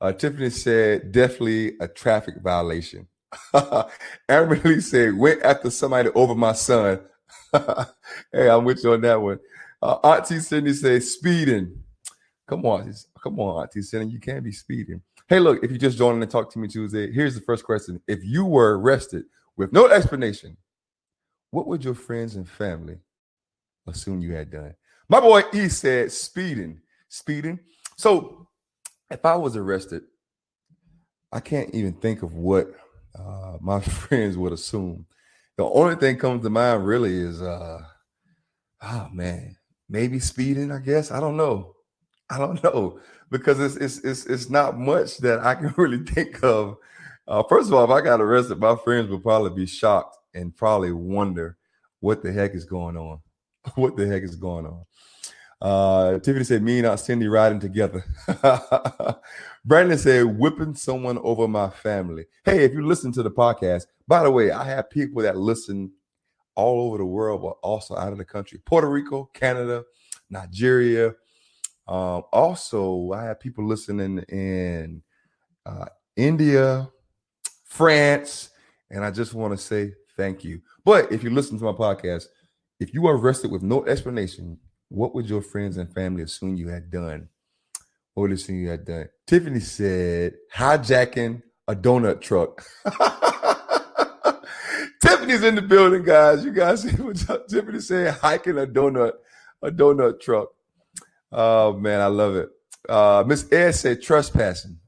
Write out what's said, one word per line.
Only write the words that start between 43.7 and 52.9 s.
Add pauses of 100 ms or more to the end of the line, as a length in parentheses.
it's,
it's,
it's
not
much
that
I
can
<laughs>
really
think
of. (520)
Uh,
first
of
all,
if
I
got
arrested,
my
friends
would
probably
be
shocked (180)
and
probably
wonder (440)
what
the
heck
is
going